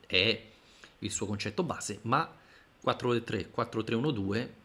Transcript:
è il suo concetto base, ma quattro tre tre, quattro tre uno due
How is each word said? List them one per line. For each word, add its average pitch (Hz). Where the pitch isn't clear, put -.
è 101
il 101
suo -
concetto 101
base, -
ma 131
quattro 123
tre 117
tre, 104
quattro 113
tre 113
uno 139
due 107